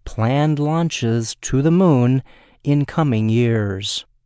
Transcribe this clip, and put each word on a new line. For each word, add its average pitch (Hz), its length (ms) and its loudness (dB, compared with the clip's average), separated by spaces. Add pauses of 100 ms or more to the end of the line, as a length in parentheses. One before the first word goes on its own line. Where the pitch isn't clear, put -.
planned 143 560 0
launches 147 840 -2
to 131 220 -2
the 160 80 2
moon 135 500 4 (420)
in 143 220 0
coming 117 440 0
years. 110 760 -2 (200)